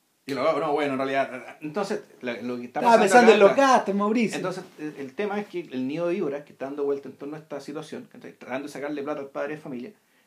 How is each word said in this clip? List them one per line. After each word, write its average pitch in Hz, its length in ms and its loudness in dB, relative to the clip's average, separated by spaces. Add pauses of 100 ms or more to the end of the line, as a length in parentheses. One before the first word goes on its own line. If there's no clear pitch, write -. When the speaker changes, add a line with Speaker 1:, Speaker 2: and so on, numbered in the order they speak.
(300)
Speaker 1:
Y 139 40 -6
lo, 147 260 0
no, 151 140 -2
bueno, 147 200 0
en 131 60 -2
realidad, 131 640 -4
entonces, 190 400 -6 (180)
la, 120 220 -6
lo 123 160 -6
que 120 80 -10
está 151 160 -8
Speaker 2:
Estaba 233 160 8
Speaker 1:
pasando 220 40 4
Speaker 2:
pensando 226 260 8
Speaker 1:
acá, 220 60 12
Speaker 2:
en 214 60 6
los 196 140 10
Speaker 1:
claro. 269 200 4
Speaker 2:
gastos, 202 220 2
Mauricio. 214 400 0
Speaker 1:
Entonces, 170 280 -6 (140)
el, 151 200 -10
el 135 180 -12
tema 208 240 -4
es 208 80 -8
que 175 140 -8
el 127 260 -6
nido 165 200 -4
de 175 80 -2
víboras 147 280 -4
que - 80 -20
está - 140 -12
dando 143 180 -6
vuelta 139 240 -2
en 127 80 -16
torno 147 220 -12
a - 20 -18
esta 143 220 -12
situación, 147 500 -14
¿cachai? - 260 -20
Tratando 143 300 -10
de 147 60 -16
sacarle 147 300 -8
plata 147 180 -6
al 139 80 -12
padre 147 260 -8
de 156 60 -14
familia, 127 320 -12 (340)